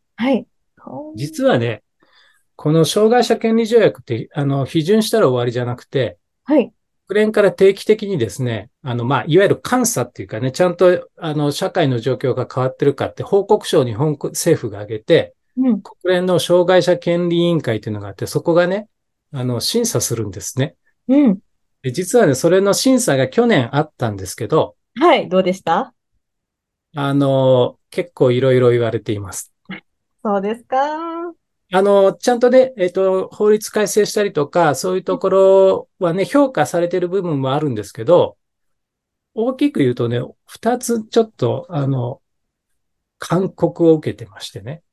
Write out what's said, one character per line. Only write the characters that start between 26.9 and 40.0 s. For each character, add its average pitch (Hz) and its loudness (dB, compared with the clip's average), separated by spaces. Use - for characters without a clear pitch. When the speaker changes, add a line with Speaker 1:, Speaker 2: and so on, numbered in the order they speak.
Speaker 2:
あ 139 -2
の、 131 2
結 - -6
構 127 2
い 123 0
ろ 131 2
い 131 4
ろ 123 4
言 120 2
わ 117 -2
れ 113 -4
て 107 -6
い 101 -6
ま 95 -12
す。 - -14
Speaker 1:
そ 202 -2
う - -2
で 208 -4
す 240 -20
か。 - -6
Speaker 2:
あ 185 2
の、 202 4
ち - -4
ゃ 247 2
ん 233 -4
と 247 4
ね、 254 4
え 180 0
っ 175 -4
と、 190 0
法 208 0
律 214 0
改 208 -2
正 208 0
し - -8
た 214 -2
り 202 -4
と 143 -2
か、 165 2
そ 185 -4
う 185 -2
い - -2
う - -18
と 185 -4
こ 190 -2
ろ 190 4
は 170 -2
ね、 190 -2
評 269 0
価 151 0
さ 175 -4
れ 170 -2
て 180 -4
る 180 -4
部 190 -4
分 160 -4
も 131 -2
あ 143 -2
る 151 -4
ん 120 -6
で 104 -8
す - -14
け 113 -12
ど、 143 4
大 233 -4
き 285 0
く 226 -4
言 127 2
う - -2
と 120 -2